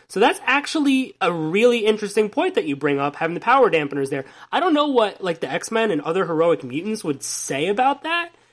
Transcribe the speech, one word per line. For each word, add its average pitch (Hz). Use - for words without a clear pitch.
So 190
that's 294
actually 277
a 175
really 202
interesting 214
point 359
that 202
you 139
bring 143
up, 143
having 165
the 165
power 247
dampeners 143
there. 139
I 220
don't 339
know 294
what, 220
like, 170
the 135
X-Men 220
and 151
other 170
heroic 165
mutants 170
would 147
say -
about 254
that, 339